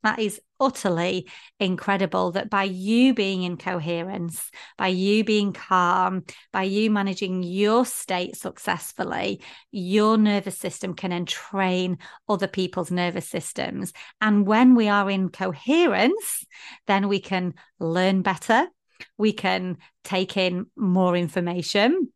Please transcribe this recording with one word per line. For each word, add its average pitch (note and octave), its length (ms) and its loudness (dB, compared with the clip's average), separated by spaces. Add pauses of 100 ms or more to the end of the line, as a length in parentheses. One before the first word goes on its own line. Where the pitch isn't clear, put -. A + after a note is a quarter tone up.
That A3 160 0
is G#3+ 220 -4 (180)
utterly F#3 680 0 (320)
incredible F#3 720 0
that G#3 160 -6
by G3 160 0
you A3 480 2
being F#3+ 300 -2
in F3 120 -4
coherence, E3+ 960 -6 (260)
by F#3+ 120 0
you G3 340 2
being G3+ 300 0
calm, F#3 720 0 (260)
by F#3+ 120 -2
you G#3 280 2
managing F#3+ 500 -2
your G#3 440 2
state - 500 -6
successfully, - 1040 -6 (300)
your G#3 460 2
nervous G3+ 400 2
system F#3 360 -8
can F#3 200 -6
entrain F#3 880 -2 (280)
other G3 200 0
people's F#3 440 -4
nervous F3+ 380 -4
systems. - 640 -8 (260)
And G#3 260 4
when A#3+ 300 6
we G#3+ 140 4
are G3+ 200 2
in F#3+ 200 -2
coherence, A#3+ 1160 0 (400)
then G3 220 2
we G3 140 0
can F3+ 320 -4 (260)
learn F#3 440 2
better. A3+ 440 2 (500)
We G#3+ 140 4
can F#3 460 -2 (260)
take F#3+ 320 -2
in F3+ 300 0 (100)
more F3+ 400 4
information. F3+ 1000 0